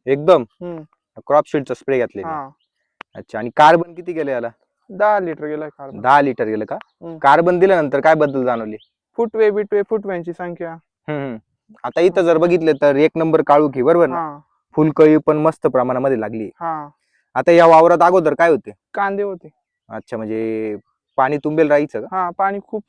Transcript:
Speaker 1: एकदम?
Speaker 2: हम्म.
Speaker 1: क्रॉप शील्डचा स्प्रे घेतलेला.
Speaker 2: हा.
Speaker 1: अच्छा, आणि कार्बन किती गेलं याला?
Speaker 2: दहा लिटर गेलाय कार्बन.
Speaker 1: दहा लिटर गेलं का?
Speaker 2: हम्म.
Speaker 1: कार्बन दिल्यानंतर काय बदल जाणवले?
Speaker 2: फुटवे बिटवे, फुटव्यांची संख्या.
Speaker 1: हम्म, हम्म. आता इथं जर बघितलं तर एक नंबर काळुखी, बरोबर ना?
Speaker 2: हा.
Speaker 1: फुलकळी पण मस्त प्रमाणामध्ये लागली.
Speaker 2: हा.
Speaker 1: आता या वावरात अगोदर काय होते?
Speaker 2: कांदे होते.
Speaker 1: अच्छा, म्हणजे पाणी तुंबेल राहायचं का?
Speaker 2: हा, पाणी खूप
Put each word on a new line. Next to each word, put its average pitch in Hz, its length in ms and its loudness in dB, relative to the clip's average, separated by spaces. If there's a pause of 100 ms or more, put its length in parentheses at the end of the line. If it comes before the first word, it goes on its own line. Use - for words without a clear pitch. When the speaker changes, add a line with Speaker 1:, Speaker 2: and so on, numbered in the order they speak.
Speaker 1:
एकदम? 147 360 2
Speaker 2:
हम्म. 165 400 -14 (440)
Speaker 1:
क्रॉप 147 200 2
शील्डचा 135 280 -6
स्प्रे 135 240 -4
घेतलेला. 165 300 -6
Speaker 2:
हा. 143 200 -12 (640)
Speaker 1:
अच्छा, 107 240 -14
आणि 117 180 -10
कार्बन 170 380 4
किती 175 180 -14
गेलं 151 180 -6
याला? 117 180 -4 (400)
Speaker 2:
दहा 202 320 0
लिटर 151 260 -8
गेलाय 151 220 -10 (100)
कार्बन. 139 220 -16
Speaker 1:
दहा 135 200 4
लिटर 127 240 -2
गेलं 107 200 -4
का? 143 120 -10 (260)
Speaker 2:
हम्म. 170 160 -14
Speaker 1:
कार्बन 170 400 4
दिल्यानंतर 160 420 2
काय 156 140 4
बदल 139 300 0
जाणवले? 113 320 -4 (400)
Speaker 2:
फुटवे 220 340 0
बिटवे, 208 400 -2
फुटव्यांची 190 420 -6
संख्या. 170 400 -12
Speaker 1:
हम्म, 151 460 -12
हम्म. 135 180 -8 (480)
आता 123 160 -4
इथं 185 220 2
जर 165 160 2
बघितलं 165 340 2 (100)
तर 143 140 4
एक 151 200 4
नंबर 160 300 -2
काळुखी, 143 360 2
बरोबर 170 240 2
ना? 131 100 -4
Speaker 2:
हा. 151 220 -10 (380)
Speaker 1:
फुलकळी 156 400 4
पण 156 200 0
मस्त 156 300 -2
प्रमाणामध्ये 127 540 -2
लागली. 110 300 -10 (100)
Speaker 2:
हा. 156 280 -10 (460)
Speaker 1:
आता 170 180 2
या 170 140 8
वावरात 165 360 6
अगोदर 170 320 2
काय 170 160 2
होते? 113 200 -2 (240)
Speaker 2:
कांदे 202 280 -4
होते. 185 260 -10 (400)
Speaker 1:
अच्छा, 110 280 -14
म्हणजे 110 600 -6 (400)
पाणी 135 220 0
तुंबेल 156 300 0
राहायचं 147 320 0
का? 147 160 -10
Speaker 2:
हा, 180 220 -4
पाणी 196 280 -4
खूप 214 220 -10